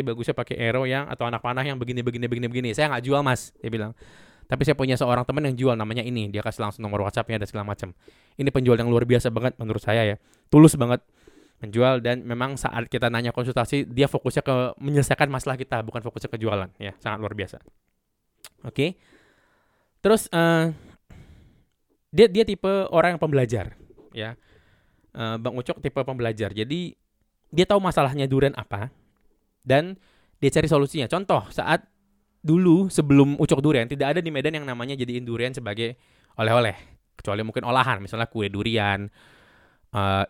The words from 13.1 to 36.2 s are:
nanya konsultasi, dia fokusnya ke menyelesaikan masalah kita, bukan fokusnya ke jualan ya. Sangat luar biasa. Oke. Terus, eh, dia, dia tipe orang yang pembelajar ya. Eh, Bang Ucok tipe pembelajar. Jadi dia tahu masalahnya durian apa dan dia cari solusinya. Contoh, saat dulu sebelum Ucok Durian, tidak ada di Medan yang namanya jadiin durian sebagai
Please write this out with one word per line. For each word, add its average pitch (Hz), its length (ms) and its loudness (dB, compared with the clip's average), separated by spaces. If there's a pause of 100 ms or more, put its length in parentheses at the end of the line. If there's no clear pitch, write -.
nanya 120 240 -4
konsultasi, 123 560 -2
dia 131 160 2
fokusnya - 400 -2
ke 127 320 -2
menyelesaikan 143 480 0
masalah 131 320 -4
kita, 127 240 -6
bukan 113 240 -10
fokusnya 113 240 -10
ke 113 80 -8
jualan 101 400 -2
ya. 101 240 -10
Sangat 107 160 -6
luar 107 160 -8
biasa. 98 240 -10 (1040)
Oke. 139 320 -4 (1040)
Terus, 214 320 2
eh, 165 400 2 (1400)
dia, 202 160 8
dia 214 160 2
tipe 190 240 -2 (240)
orang 165 240 4
yang - 40 -6
pembelajar 123 520 0 (400)
ya. 113 240 -10 (760)
Eh, 113 280 -6
Bang 123 160 -6
Ucok 143 240 -8
tipe 143 240 -6
pembelajar. 113 480 -4
Jadi 143 400 -6 (600)
dia 175 160 4
tahu 202 80 6
masalahnya 143 480 0
durian 135 320 4
apa 104 320 -8 (720)
dan 151 320 2 (480)
dia 139 80 4
cari 160 160 2
solusinya. 143 400 2
Contoh, 170 480 0
saat - 320 -2 (560)
dulu 175 480 4
sebelum 143 480 6
Ucok 147 240 2
Durian, 131 240 2
tidak 139 240 -2
ada 170 100 -2
di 170 140 -4
Medan 151 240 -2
yang 143 80 -10
namanya 127 320 -8
jadiin 123 240 -4
durian 120 320 -4
sebagai 117 400 -6 (400)